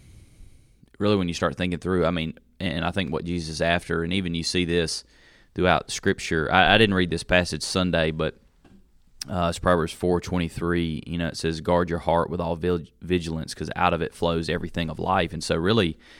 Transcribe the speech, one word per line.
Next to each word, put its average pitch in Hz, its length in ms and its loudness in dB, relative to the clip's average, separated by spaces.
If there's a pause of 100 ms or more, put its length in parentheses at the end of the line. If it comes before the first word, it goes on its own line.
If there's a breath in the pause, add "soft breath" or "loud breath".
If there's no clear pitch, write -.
(1000 soft breath)
really 104 160 2
when 95 120 2
you 85 60 -2
start 82 240 -2
thinking 90 220 -2
through, 90 260 2
I 85 60 2
mean, 80 260 -4 (220)
and 82 260 -2
I 85 60 -2
think 87 200 -2
what 80 140 -4
Jesus 85 300 -4
is 76 60 -4
after, 85 420 0
and 85 100 -4
even 90 220 -2
you 82 80 -2
see 90 220 0
this 82 380 0 (520 soft breath)
throughout 87 360 2
Scripture. - 600 -2
I, 92 240 6
I - 20 6
didn't 107 180 4
read 90 140 2
this 82 140 -2
passage 90 400 0
Sunday, 82 480 0
but, 78 240 -4 (920)
uh, 90 200 0
it's 85 100 -4
Proverbs 85 340 2
four 90 260 2
twenty-three. 85 880 -2
You 85 100 -6
know, 85 120 -2
it - 80 -10
says, 80 240 -2
"Guard 87 280 2
your 85 100 -2
heart 82 300 2
with 87 120 -4
all 85 160 -2
vig-, 85 340 -2 (100)
vigilance, 82 520 -2
'cause 78 220 -8
out 87 180 2
of 82 80 0
it - 120 -4
flows 85 360 -2
everything 85 400 -4
of 78 100 -8
life." 87 320 0
And 80 100 -8
so - 140 -2
really, 87 420 2 (220 loud breath)